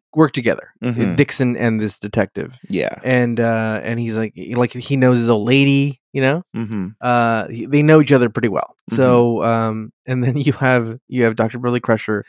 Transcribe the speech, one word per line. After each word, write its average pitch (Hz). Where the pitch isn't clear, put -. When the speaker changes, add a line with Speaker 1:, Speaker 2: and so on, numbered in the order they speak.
Speaker 1:
work 156
together, 117
Speaker 2:
Mm-hmm. 113
Speaker 1:
Dixon 127
and 113
this 107
detective. 123
Speaker 2:
Yeah. 76
Speaker 1:
And, 123
uh, 113
and 117
he's 113
like, 110
like, 120
he 123
knows 127
his 117
old 110
lady, 139
you 135
know? 147
Speaker 2:
Mm-hmm. 107
Speaker 1:
Uh, 117
he, 117
they 147
know 156
each 135
other 123
pretty 113
well. -
Speaker 2:
Mm-hmm. 113
Speaker 1:
So, 120
um, 113
and 127
then 127
<laughs> 143
you 139
have, 123
you 123
have 113
Doctor 113
Beverly 123
Crusher, 110